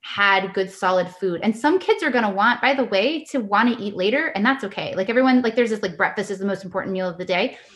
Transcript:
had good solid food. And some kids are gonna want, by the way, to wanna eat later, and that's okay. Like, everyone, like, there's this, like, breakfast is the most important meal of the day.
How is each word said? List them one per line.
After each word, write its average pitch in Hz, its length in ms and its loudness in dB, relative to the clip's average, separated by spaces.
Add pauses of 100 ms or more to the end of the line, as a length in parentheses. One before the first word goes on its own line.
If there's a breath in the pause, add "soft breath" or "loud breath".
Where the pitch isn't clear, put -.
had 196 520 0
good 190 160 -2
solid 185 380 0
food. 175 360 -6
And 220 120 0
some 320 240 2
kids 427 240 0
are 302 60 0
gonna 233 220 0
want, 220 300 2
by 262 120 2
the 269 120 0
way, 233 400 0
to 277 140 -4
wanna 220 400 4
eat 202 160 -6
later, 247 320 0
and 202 160 -2
that's 262 200 2
okay. 190 320 -6
Like, 190 140 -2
everyone, 254 320 4
like, 226 140 0
there's 240 140 2
this, 214 140 -2
like, 175 120 -6
breakfast 196 360 -2
is 190 80 -6
the 196 60 -6
most 190 180 -4
important 190 300 -6
meal 185 140 -4
of 170 100 -8
the 180 80 -10
day. 185 320 -2 (180 loud breath)